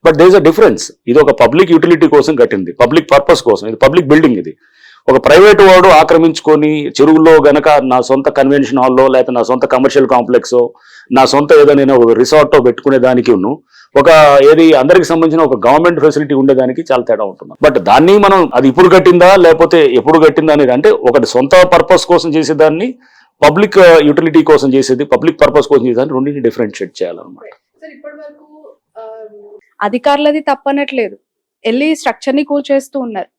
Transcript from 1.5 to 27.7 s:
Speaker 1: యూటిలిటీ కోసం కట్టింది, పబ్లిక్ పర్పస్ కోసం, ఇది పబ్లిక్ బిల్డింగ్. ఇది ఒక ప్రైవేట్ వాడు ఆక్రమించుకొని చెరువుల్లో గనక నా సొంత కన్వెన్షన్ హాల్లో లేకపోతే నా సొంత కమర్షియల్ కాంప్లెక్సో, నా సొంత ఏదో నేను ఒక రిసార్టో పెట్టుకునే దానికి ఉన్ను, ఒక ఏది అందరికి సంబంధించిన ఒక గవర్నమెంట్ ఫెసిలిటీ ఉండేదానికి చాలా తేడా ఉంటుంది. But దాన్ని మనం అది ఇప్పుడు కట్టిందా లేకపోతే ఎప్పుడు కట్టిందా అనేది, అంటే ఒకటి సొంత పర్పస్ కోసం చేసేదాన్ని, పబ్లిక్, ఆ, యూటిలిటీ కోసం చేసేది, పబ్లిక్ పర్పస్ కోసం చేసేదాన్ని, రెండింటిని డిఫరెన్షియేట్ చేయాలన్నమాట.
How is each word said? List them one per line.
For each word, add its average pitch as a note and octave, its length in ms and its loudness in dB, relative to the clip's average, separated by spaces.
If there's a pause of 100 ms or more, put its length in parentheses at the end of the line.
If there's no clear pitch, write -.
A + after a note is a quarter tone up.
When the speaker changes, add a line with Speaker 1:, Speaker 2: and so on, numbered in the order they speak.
Speaker 1:
యూటిలిటీ E3 360 0
కోసం D3 280 0
కట్టింది, G2 380 -4
పబ్లిక్ C#3+ 380 -2
పర్పస్ C#3 380 0
కోసం, G#2 180 -2
ఇది A2 180 -10
పబ్లిక్ D3+ 220 0
బిల్డింగ్. D3+ 300 0
ఇది D#2+ 180 -12 (560)
ఒక C3 140 -2
ప్రైవేట్ F#3+ 360 4
వాడు F#3 260 4
ఆక్రమించుకొని D#3 1000 0
చెరువుల్లో D#3 440 2 (160)
గనక D3 220 0
నా C3 320 0
సొంత C3+ 280 -4
కన్వెన్షన్ C3+ 500 -2
హాల్లో C3 280 0
లేకపోతే B2+ 240 0
నా A#2+ 120 -4
సొంత B2+ 220 -4
కమర్షియల్ C3 420 0
కాంప్లెక్సో, B2 680 -2 (380)
నా C3 140 2
సొంత D3 280 0
ఏదో D3 200 4
నేను C#3 220 0
ఒక A#2 160 2
రిసార్టో B2+ 520 0
పెట్టుకునే B2+ 360 -2
దానికి B2+ 320 0
ఉన్ను, G#2+ 280 -4 (400)
ఒక D3+ 100 2 (420)
ఏది D#3+ 220 4
అందరికి D#3 300 2
సంబంధించిన E3 440 -2
ఒక A#2 200 -4
గవర్నమెంట్ D#3+ 320 0
ఫెసిలిటీ D3 340 -2
ఉండేదానికి C3 480 -2 (100)
చాలా B2 120 -2
తేడా G#2+ 200 -4
ఉంటుంది. - 300 -14 (120)
But C3+ 140 0
దాన్ని C#3+ 380 2
మనం G3 380 2
అది C3 120 0
ఇప్పుడు F3 280 2
కట్టిందా F3+ 400 4
లేకపోతే E3 500 2 (140)
ఎప్పుడు D#3 200 0
కట్టిందా D#3 340 0
అనేది, C#3 180 0
అంటే D3+ 180 0
ఒకటి B2 360 -2
సొంత C#3+ 480 0
పర్పస్ E3+ 320 0
కోసం E3+ 300 -2
చేసేదాన్ని, D#3 600 -2 (540)
పబ్లిక్, G3+ 280 -2
ఆ, E3+ 260 6
యూటిలిటీ D#3 400 0
కోసం C#3 300 0
చేసేది, C3 320 -2
పబ్లిక్ C#3+ 360 -4
పర్పస్ D3 260 0
కోసం C3 180 0
చేసేదాన్ని, B2+ 280 -4
రెండింటిని C3+ 300 -8
డిఫరెన్షియేట్ G#2 580 -8
చేయాలన్నమాట. F2 480 -14 (320)